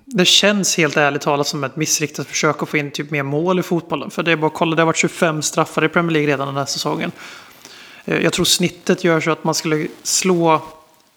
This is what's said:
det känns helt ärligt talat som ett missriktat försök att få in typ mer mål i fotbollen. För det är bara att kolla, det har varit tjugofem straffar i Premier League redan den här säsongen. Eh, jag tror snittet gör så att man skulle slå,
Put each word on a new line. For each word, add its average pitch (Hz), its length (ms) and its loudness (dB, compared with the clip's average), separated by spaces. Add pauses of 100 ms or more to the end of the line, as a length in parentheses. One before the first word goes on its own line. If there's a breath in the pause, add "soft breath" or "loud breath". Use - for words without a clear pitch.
det 180 200 0
känns 202 520 2
helt 151 200 2
ärligt 143 260 2
talat 143 240 0
som 147 180 -4
ett 131 120 -6
missriktat 151 500 -4
försök - 360 0
att 160 60 -6
få - 80 -2
in 143 140 -2
typ 147 200 -8
mer 147 120 -2
mål 156 360 0
i 170 40 0
fotbollen. 165 480 -4
För - 120 -6
det 165 100 2
är 160 40 2
bara 156 100 0
att 151 80 0
kolla, 160 220 0
det 165 60 4
har 165 40 4
varit 160 100 2
tjugofem 156 460 0
straffar 156 420 0
i 151 40 2
Premier 170 240 0
League 147 200 2
redan 139 140 -2
den 139 100 -6
här 139 80 -2
säsongen. 160 480 -4 (920 loud breath)
Eh, 160 180 0
jag 165 100 2
tror 180 120 0
snittet - 600 0
gör 165 160 4
så 160 100 -2
att 156 140 -4
man 160 100 0
skulle 156 320 -2 (160)
slå, 170 600 2 (540)